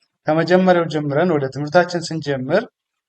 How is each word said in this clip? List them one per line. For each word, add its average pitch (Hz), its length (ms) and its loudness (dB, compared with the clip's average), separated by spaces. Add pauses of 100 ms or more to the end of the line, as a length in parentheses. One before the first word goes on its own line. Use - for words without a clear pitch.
(260)
ከመጀመሪያው 170 600 2
ጀምረን 151 460 0
ወደ 143 160 0
ትምህርታችን 160 560 -2
ስንጀምር 143 600 -4 (440)